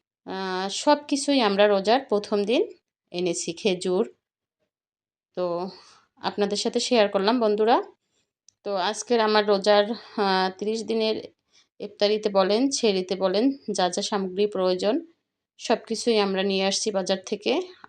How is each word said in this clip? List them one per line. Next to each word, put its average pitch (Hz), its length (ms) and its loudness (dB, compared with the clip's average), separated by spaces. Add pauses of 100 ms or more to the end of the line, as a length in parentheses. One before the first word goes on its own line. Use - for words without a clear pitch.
(280)
আহ, 190 420 -4
সব 294 280 0 (100)
কিছুই 277 340 0
আমরা 208 260 4
রোজার 208 420 2
প্রথম 208 340 0
দিন 233 180 2 (500)
এনেছি। 175 420 -4
খেজুর, 185 500 0 (1300)
তো 180 340 -4 (460)
আপনাদের 202 420 -2
সাথে 233 220 -2
শেয়ার 226 300 4
করলাম 202 300 0
বন্ধুরা। 220 380 2 (840)
তো 202 120 -6
আজকের 214 440 -2
আমার 214 260 4
রোজার, 208 460 4
আহ, 190 640 0
ত্রিশ 220 260 -4
দিনের 220 320 -2 (640)
ইফতারিতে 208 500 0
বলেন, 202 420 2
সেহরিতে 190 440 0
বলেন, 190 300 0 (260)
যা 185 180 0
যা 180 120 -6
সামগ্রী 196 460 -2
প্রয়োজন 185 480 0 (640)
সব 226 300 -2
কিছুই 226 320 0
আমরা 190 240 0
নিয়ে 190 220 0
আসছি 196 260 -2
বাজার 190 340 -2
থেকে। 220 280 -2 (360)